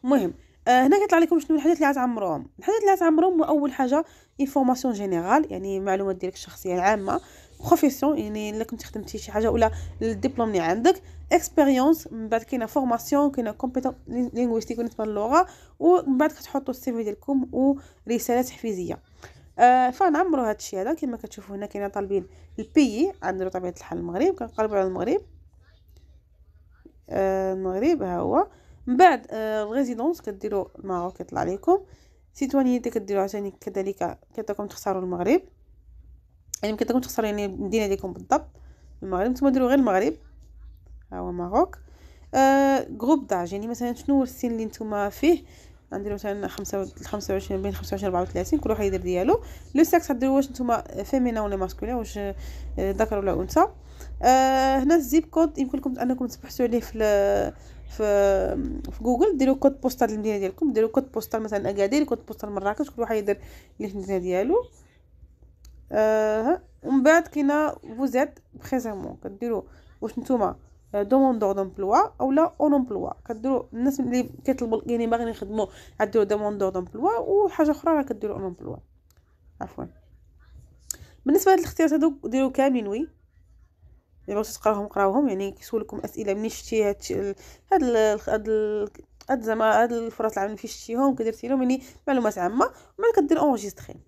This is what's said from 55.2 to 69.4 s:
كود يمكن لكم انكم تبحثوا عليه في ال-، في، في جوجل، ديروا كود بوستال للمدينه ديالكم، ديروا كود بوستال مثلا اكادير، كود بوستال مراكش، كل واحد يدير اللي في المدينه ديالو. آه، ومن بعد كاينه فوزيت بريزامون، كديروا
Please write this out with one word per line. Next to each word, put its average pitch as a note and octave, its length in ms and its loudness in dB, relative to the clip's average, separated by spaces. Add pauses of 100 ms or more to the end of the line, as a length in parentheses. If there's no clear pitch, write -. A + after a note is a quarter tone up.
كود D#4+ 340 0
يمكن C4 200 -2
لكم B3+ 200 -6
انكم B3+ 280 -2
تبحثوا - 400 -4
عليه A#3 140 0
في - 180 -14
ال-، G3+ 560 2 (340)
في، - 140 -6 (880)
في - 100 -14
جوجل، C4 340 2
ديروا C4 180 4
كود C4+ 260 2
بوستال B3 300 -2
للمدينه G#3+ 280 -4
ديالكم، G3 340 -2
ديروا A3 180 2
كود C4+ 220 -2
بوستال A3 300 -6
مثلا G3+ 280 -4
اكادير، G3+ 340 2
كود - 220 -4
بوستال G#3+ 240 -12
مراكش، G3+ 400 -4
كل A#3 120 -6
واحد A3+ 140 -2
يدير G3+ 240 -2 (360)
اللي G#3 120 -8
في F#3+ 60 -10
المدينه F#3+ 240 -4
ديالو. F#3 360 0 (1400)
آه، A3 720 0 (200)
ومن C4+ 200 2
بعد E4 260 6
كاينه D4 460 0 (220)
فوزيت B3+ 420 -2 (160)
بريزامون، A3 720 -6
كديروا G3+ 380 -6 (380)